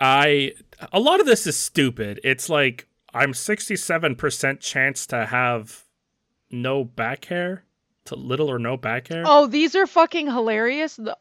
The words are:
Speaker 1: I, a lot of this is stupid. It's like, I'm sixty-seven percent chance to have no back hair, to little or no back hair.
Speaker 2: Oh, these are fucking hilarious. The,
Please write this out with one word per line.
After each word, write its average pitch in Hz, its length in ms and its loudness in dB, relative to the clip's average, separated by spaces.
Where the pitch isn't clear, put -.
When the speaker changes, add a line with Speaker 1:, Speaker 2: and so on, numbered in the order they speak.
Speaker 1:
I, 139 520 4
a 190 80 2
lot 320 220 4
of 320 40 4
this 233 220 4
is 147 80 -2
stupid. 113 680 -2
It's 131 240 -2
like, 135 380 0
I'm 131 200 0
sixty-seven 170 840 -4
percent 139 440 -4
chance 139 480 -2
to 117 200 -4
have 120 560 -4
no 131 320 -4
back 117 420 -8
hair, 180 380 -6
to - 100 -12
little 131 340 -4
or 127 80 -4
no 117 200 -4
back 117 320 -6
hair. 165 180 -6
Speaker 2:
Oh, 294 180 8
these 294 300 0
are 381 100 4
fucking 330 420 2
hilarious. 240 680 -2
The, 220 260 -8